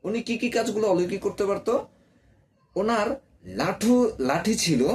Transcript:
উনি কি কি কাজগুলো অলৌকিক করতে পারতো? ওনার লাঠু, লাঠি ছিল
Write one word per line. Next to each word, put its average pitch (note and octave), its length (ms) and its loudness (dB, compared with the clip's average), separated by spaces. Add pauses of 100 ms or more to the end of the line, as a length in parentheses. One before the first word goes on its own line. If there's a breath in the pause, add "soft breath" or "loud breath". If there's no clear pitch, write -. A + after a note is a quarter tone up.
উনি A3 180 -4
কি A#3 160 -4
কি A#3+ 120 -2
কাজগুলো A3 380 0
অলৌকিক F3+ 320 0
করতে G3+ 260 -2
পারতো? G3 400 -2 (880 soft breath)
ওনার A3 440 0 (240)
লাঠু, G3 760 2
লাঠি C#3 360 0
ছিল C#3 400 2